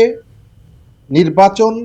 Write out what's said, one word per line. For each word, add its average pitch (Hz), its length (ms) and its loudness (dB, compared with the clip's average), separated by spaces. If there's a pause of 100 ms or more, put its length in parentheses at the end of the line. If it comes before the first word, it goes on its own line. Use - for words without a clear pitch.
(1080)
নির্বাচন 190 640 0 (120)